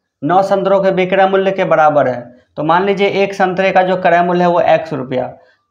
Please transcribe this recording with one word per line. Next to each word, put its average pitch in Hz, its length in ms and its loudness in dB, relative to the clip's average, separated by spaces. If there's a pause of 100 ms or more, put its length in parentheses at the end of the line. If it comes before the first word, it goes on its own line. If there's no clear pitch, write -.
(220)
नौ 175 200 0
संतरों 196 380 0
के 190 120 0
विक्रय 185 360 0
मूल्य 190 240 0
के 190 120 -4
बराबर 151 440 2
है, 123 120 -6 (360)
तो 147 60 -8
मान 165 220 0
लीजिए 202 320 0
एक 196 180 -2
संतरे 190 380 -2
का 185 100 4
जो 185 140 0
क्रय 175 260 2
मूल्य 175 200 0
है 175 60 2
वो 175 120 2
एक्स - 320 0
रुपया, 127 340 -6 (440)